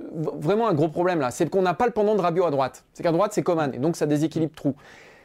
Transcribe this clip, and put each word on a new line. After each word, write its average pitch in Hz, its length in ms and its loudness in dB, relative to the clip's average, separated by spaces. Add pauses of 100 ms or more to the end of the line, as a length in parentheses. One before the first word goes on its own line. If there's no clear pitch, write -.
(120)
vraiment 165 560 -2
un 196 60 2
gros 156 160 2
problème 175 300 0
là, 127 100 0
c'est 151 220 -2
qu'on 190 100 2
n'a 180 140 0
pas 247 100 0
le 240 60 0
pendant 214 240 2
de 196 60 2
Rabiot 175 240 2
à 165 40 0
droite. 135 340 -2 (120)
C'est - 80 -8
qu'à 170 80 2
droite, 196 200 2
c'est 170 120 -2
Coman, 160 320 0
et - 20 -8
donc 160 180 0
ça 156 120 -2
déséquilibre 151 480 0
trop. 139 180 0 (520)